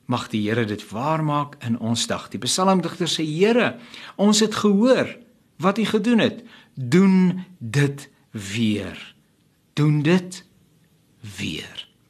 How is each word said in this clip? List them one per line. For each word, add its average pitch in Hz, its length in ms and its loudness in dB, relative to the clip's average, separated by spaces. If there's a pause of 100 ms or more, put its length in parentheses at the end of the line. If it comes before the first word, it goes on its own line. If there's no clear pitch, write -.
mag 120 220 -4
die 107 160 -2
Here 113 180 0
dit 101 160 -6 (100)
waar 147 320 -4
maak 147 420 -4
in 113 140 -2
ons 113 300 -4
dag. 92 240 -6
Die 101 80 -10
psalmdigter 185 640 0
sê, 156 160 -4
"Here, 180 540 2 (400)
ons 208 220 4
het 214 160 2
gehoor 208 640 2 (420)
wat 196 180 0
U 220 80 0
gedoen 214 340 2
het. 131 240 0 (300)
Doen 185 720 4 (140)
dit 139 500 -2 (220)
weer. 101 840 -4 (580)
Doen 151 280 2
dit 180 420 0 (920)
weer." - 500 -10 (220)